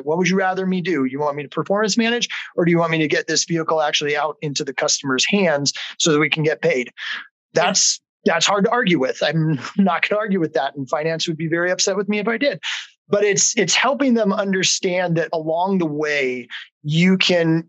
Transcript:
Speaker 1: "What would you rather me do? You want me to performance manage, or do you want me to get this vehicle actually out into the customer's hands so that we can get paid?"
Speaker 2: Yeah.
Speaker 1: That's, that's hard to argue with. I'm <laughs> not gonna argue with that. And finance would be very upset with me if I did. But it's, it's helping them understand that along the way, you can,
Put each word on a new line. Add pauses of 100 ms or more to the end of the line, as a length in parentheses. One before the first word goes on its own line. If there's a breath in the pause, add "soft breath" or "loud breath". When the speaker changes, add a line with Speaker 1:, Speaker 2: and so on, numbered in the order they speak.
Speaker 1:
"What
would
you
rather
me
do?
You
want
me
to
performance
manage, (260 loud breath)
or
do
you
want
me
to
get
this
vehicle
actually
out
into
the
customer's
hands (260 loud breath)
so
that
we
can
get
paid?" (600 loud breath)
Speaker 2:
Yeah.
Speaker 1:
That's, (240)
that's
hard
to
argue
with.
I'm (120)
<laughs>
not
gonna
argue
with
that.
And
finance
would
be
very
upset
with
me
if
I
did. (500 loud breath)
But
it's,
it's
helping
them
understand
that
along
the
way, (360 loud breath)
you
can,